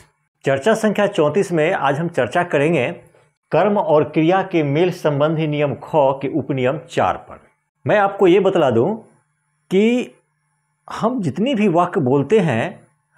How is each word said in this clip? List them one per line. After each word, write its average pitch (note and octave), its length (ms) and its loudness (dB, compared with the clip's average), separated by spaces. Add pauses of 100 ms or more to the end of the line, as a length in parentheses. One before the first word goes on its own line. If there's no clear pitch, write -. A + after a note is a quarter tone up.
(440)
चर्चा C#3 300 0
संख्या G#3 320 0
चौंतीस F3 460 0
में E3 200 0
आज C#3+ 260 -2
हम E3+ 100 -4
चर्चा D#3+ 340 -2
करेंगे D#3 500 0 (600)
कर्म G3+ 260 2
और D#3 260 2
क्रिया E3+ 380 0
के E3+ 200 -2
मेल D3+ 280 0
संबंधी D#3 560 0
नियम D3 280 -2
ख - 200 -14
के C#3 440 0
उपनियम C3 400 -2
चार F#2+ 380 -2
पर। - 240 -20 (460)
मैं G3 120 2
आपको G3 280 2
ये F#3 140 6
बतला F#3 300 2
दूं B2 240 0 (760)
कि A3 440 0 (760)
हम A3+ 280 -4
जितनी F#3+ 340 -2
भी G#3+ 140 0
वाक्य F3 320 0
बोलते C#3 380 2
हैं D#3 480 -2 (320)